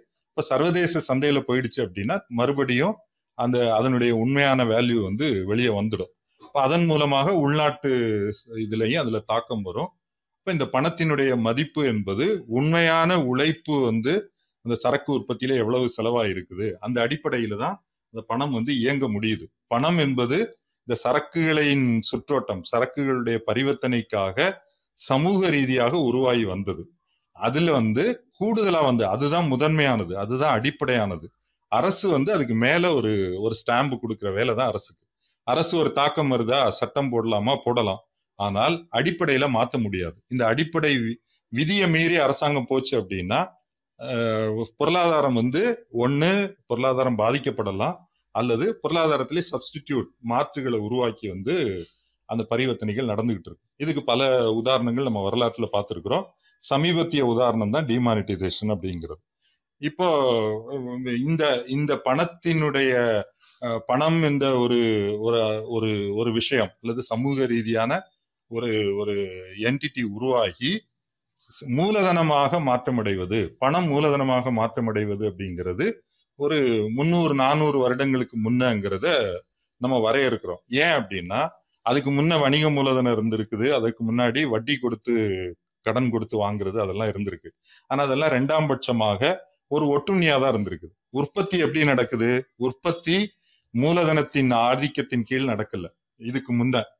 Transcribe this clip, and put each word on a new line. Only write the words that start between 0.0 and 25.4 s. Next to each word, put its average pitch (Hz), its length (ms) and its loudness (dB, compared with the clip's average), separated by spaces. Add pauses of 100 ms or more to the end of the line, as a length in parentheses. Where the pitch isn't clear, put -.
இப்ப - 120 -6
சர்வதேச 165 720 0
சந்தையில 139 340 0
போயிடுச்சு 123 320 -2
அப்படின்னா 107 480 -4
மறுபடியும் 135 680 0 (380)
அந்த, 120 400 0
அதனுடைய 120 420 2
உண்மையான 131 480 2
வேல்யூ 117 400 2
வந்து 101 420 -2
வெளியே 113 220 0
வந்துடும். 104 440 -2 (300)
அப்ப - 200 -2
அதன் 160 240 4
மூலமாக 147 520 2
உள்நாட்டு 147 520 2 (640)
இதுலயும் 110 440 0
அதுல 113 200 -2
தாக்கம் 113 420 -4
வரும். 98 280 -6 (480)
இப்ப - 140 -6
இந்த 147 140 0
பணத்தினுடைய 143 720 0
மதிப்பு 135 480 0
என்பது 117 640 -2
உண்மையான 165 760 2
உழைப்பு 139 640 0
வந்து 120 460 0 (300)
அந்த 117 160 -2
சரக்கு 135 420 0
உற்பத்தியில 127 360 -2
எவ்வளவு 120 360 2 (100)
செலவாயிருக்குது, 107 800 -2
அந்த 120 280 -2
அடிப்படையில 123 500 -4
தான் 147 280 -6 (260)
அந்த 110 160 -12
பணம் 135 240 -2
வந்து 123 240 -2
இயங்க 131 320 0
முடியுது. 107 380 -2 (220)
பணம் 151 300 2
என்பது 139 640 0 (280)
இந்த 120 80 0
சரக்குகளின் 143 1080 2
சுற்றோட்டம், 113 600 -4 (140)
சரக்குகளுடைய 127 680 0
பரிவர்த்தனைக்காக 123 1080 -2 (400)
சமூக 180 560 0